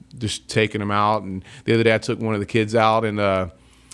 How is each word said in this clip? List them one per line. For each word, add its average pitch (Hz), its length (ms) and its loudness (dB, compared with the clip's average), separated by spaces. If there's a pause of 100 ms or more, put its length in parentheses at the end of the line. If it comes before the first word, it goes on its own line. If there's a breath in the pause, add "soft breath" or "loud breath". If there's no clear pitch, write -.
(180)
just 110 320 -8
taking 107 300 0
them 101 120 -4
out. 104 320 0
And 95 180 -8 (220 loud breath)
the 110 100 0
other 117 100 4
day 110 120 4
I - 20 2
took 110 220 -4
one 110 140 -2
of 104 80 -2
the 101 40 -4
kids 110 300 0
out, 110 300 4
and, 104 140 -4
uh, 95 280 0 (460 loud breath)